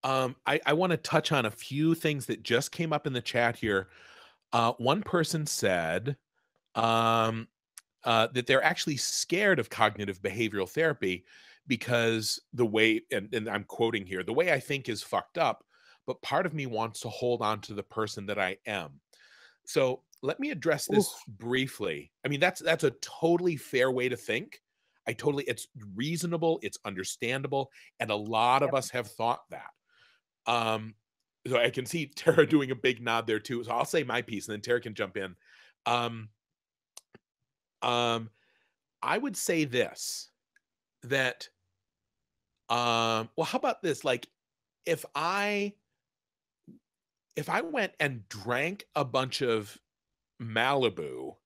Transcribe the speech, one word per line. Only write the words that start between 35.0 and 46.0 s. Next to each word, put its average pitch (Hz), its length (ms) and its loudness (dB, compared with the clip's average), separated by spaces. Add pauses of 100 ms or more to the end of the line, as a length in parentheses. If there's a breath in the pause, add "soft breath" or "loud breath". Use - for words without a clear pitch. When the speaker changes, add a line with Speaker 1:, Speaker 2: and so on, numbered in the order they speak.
Speaker 1:
in. 95 180 -8 (500 soft breath)
Um, 117 440 -2 (1500)
um, 117 480 0 (720)
I 170 160 0
would 247 200 -4
say 165 280 0
this: - 640 -4 (720)
that, 127 460 -2 (1200)
um, 117 640 2
well, 160 100 -2
how 240 120 -4
about 254 240 -2
this? 156 220 -2
Like, 127 240 0 (580)
if 165 200 -2 (100)
I, 202 580 -2 (1600)